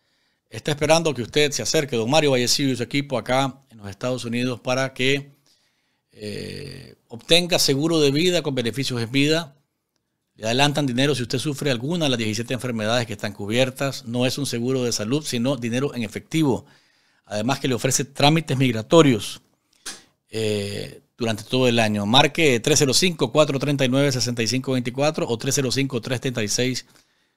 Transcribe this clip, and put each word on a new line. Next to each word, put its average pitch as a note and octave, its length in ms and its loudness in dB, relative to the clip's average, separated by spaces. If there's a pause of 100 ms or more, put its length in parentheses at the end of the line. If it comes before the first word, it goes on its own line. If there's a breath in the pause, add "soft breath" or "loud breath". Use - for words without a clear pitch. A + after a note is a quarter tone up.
(500)
está A2+ 220 -6
esperando D3+ 420 2
que B2 80 -6
usted D3 300 0
se B2 100 -4
acerque, C3 340 0
don A2+ 140 0
Mario D3 220 4
Vallecillo C3 420 2
y - 20 0
su A2+ 80 -6
equipo C#3 340 -4
acá B2+ 520 -2
en A#2 80 -20
los G2+ 120 -14
Estados B2 360 -6
Unidos, A#2+ 340 -4
para B2+ 340 -2
que, C#3 380 -2 (800)
eh, G2 840 -12 (120)
obtenga E3 520 0
seguro D3+ 420 2
de C#3+ 100 4
vida E3 300 2
con C#3 140 -4
beneficios A#2+ 460 -4
en A2+ 100 -6
vida. D3 440 0 (800)
Le G#2+ 100 -12
adelantan C#3+ 420 2
dinero C3 260 0
si B2 100 -2
usted A#2+ 160 -4
sufre D3 320 -4
alguna D3 340 -4
de C#3 40 0
las B2 80 0
diecisiete A2+ 360 -4
enfermedades A#2 520 -2
que - 80 -10
están G#2 200 -8
cubiertas. B2+ 720 -2
No B2 200 -2
es C3 120 -2
un C#3+ 80 -6
seguro B2 380 -2
de A#2+ 80 -2
salud, A#2+ 340 -2
sino B2+ 300 -2
dinero B2 380 -4
en A#2+ 100 -6
efectivo. A#2 640 -2 (600 soft breath)
Además G#2+ 340 -2
que D3 80 -4
le B2+ 80 0
ofrece B2+ 300 -2
trámites D3+ 520 2
migratorios, B2+ 840 4 (880 loud breath)
eh, G2+ 720 -4 (160)
durante A2 260 -2
todo B2+ 240 2
el A#2 120 4
año. G#2 260 2
Marque C#3 540 4
tres C#3+ 200 2
cero C3+ 140 4
cinco, D#3+ 380 2
cuatro D3 280 4
treinta C#3 260 0
y B2 40 2
nueve, C#3 220 2
sesenta B2 300 -2
y A2 60 0
cinco B2+ 240 -2
veinticuatro C3 560 -2
o A#2 100 -2
tres C3+ 180 -4
cero C3 160 0
cinco, C3 300 -2
tres B2 180 -4
treinta A#2+ 240 -4
y G#2 40 -2
seis, B2 380 -2 (520 soft breath)